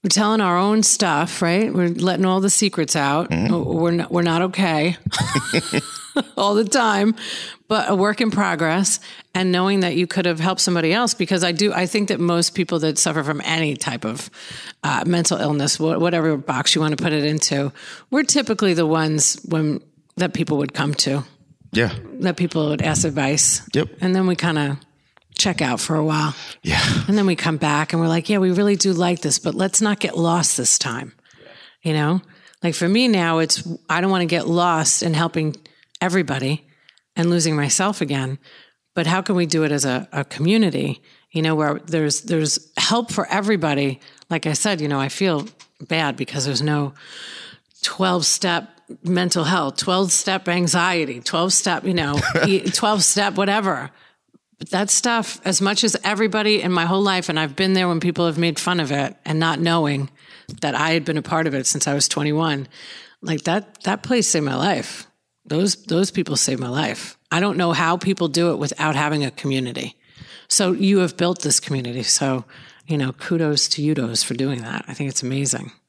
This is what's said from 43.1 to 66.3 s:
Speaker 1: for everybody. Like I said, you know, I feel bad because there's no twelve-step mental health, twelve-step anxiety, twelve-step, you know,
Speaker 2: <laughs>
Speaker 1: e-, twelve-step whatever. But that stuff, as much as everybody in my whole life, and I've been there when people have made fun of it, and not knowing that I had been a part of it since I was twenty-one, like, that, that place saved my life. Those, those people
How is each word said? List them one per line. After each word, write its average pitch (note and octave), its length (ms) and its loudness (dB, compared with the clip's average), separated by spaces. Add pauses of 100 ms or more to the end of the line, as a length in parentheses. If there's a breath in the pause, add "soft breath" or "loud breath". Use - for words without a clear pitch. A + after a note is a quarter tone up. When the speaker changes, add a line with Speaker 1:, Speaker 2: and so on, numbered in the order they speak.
Speaker 1:
for - 180 -2
everybody. D#3 720 0 (280 loud breath)
Like D#3+ 180 -4
I D#3 60 0
said, F3+ 300 0
you D3 60 -2
know, C#3+ 120 0
I C3+ 80 -2
feel D#3+ 380 0 (340)
bad D3+ 360 -2
because C3 280 -6
there's C#3 180 -2
no D3 300 0 (880 loud breath)
twelve-step F3+ 840 0 (340)
mental F3 420 0
health, D#3 340 0
twelve-step F#3+ 720 0
anxiety, E3+ 720 0
twelve-step, F3 640 0
you F#3 100 0
know, D3 240 0 (140)
Speaker 2:
<laughs> - 140 2
Speaker 1:
e-, F#3+ 140 2
twelve-step G3+ 760 0
whatever. F#3+ 560 0 (680 soft breath)
But - 120 -14
that G3 200 -2
stuff, - 540 0
as F#3 160 0
much G3 220 2
as A3 220 2
everybody G#3+ 580 2
in F3+ 100 0
my E3+ 140 2
whole F#3+ 160 2
life, F#3 260 2
and D#3 100 0
I've C#3+ 180 -2
been F#3+ 160 2
there F#3 160 4
when E3 120 0
people F3 260 0
have E3 120 0
made E3+ 220 0
fun F3+ 200 0
of C#3+ 120 -2
it, C#3+ 320 -2
and D#3 160 -2
not E3 200 0
knowing D3+ 480 0 (520 loud breath)
that C#3 140 -2
I D3+ 160 0
had D#3+ 140 0
been D#3 140 -2
a C#3+ 40 -4
part D#3+ 240 -2
of C#3 80 -2
it C3+ 120 -2
since - 220 -2
I C#3+ 60 0
was C#3+ 140 0
twenty-one, D3 600 -2 (520 loud breath)
like, D#3+ 240 -4
that, G3 400 -2
that G3 180 -4
place B3 260 0
saved D3+ 160 0
my C3+ 120 -2
life. C#3 500 -2 (380)
Those, F3 300 0 (120)
those F#3 260 0
people D3+ 240 -4